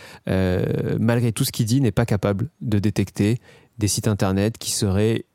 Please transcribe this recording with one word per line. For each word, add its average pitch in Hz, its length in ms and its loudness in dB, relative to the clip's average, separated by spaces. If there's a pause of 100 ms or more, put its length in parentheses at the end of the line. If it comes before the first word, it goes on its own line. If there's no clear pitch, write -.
(300)
euh, 92 720 0
malgré 117 340 2
tout - 100 -4
ce - 80 -2
qu'il 120 140 -2
dit, 123 160 2
n'est 110 100 2
pas 120 140 0
capable 101 440 0 (120)
de 107 160 0
détecter 104 600 0 (400)
des 104 80 0
sites 110 200 -2
internet 101 500 0
qui - 140 -8
seraient 107 640 0